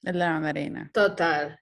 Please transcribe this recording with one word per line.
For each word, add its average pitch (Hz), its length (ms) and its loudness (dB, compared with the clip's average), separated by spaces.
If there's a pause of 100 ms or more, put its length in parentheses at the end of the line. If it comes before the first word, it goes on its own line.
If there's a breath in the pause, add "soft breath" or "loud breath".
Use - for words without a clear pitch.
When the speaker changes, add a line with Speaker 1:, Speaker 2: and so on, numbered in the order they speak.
Speaker 1:
El 180 80 -4
de 180 80 0
la 175 140 2
mandarina. 151 600 -4
Speaker 2:
Total. 165 680 2